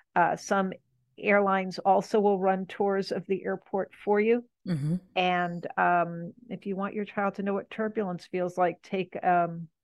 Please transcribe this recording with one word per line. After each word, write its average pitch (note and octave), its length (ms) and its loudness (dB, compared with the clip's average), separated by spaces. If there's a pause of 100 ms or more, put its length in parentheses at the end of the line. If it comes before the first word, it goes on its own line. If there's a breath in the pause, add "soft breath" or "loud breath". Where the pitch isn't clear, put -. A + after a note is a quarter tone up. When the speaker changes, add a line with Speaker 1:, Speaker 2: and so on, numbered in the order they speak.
(160 soft breath)
Speaker 1:
Uh, D#3+ 200 4
some F#3+ 360 0 (460)
airlines F#3+ 600 2
also G3 420 2
will G3+ 180 4
run F#3+ 280 0
tours G3 460 -2
of F#3+ 140 -6
the G3 180 -2
airport F#3+ 460 -4 (140)
for G#3 160 4
you. A#3 240 2 (220)
Speaker 2:
Mm-hmm. D#3+ 300 0 (200)
Speaker 1:
And, F3+ 500 0 (100)
um, E3+ 560 0 (160)
if F#3+ 180 -10
you G3 100 -6
want G3 180 -6
your G#3 100 -4
child G3 300 -2
to G3+ 80 -8
know G3 120 -2
what - 160 -6
turbulence G#3+ 560 -6
feels F3+ 300 -4
like, F3 260 0
take, F#3 420 -6
um, E3+ 420 2 (180)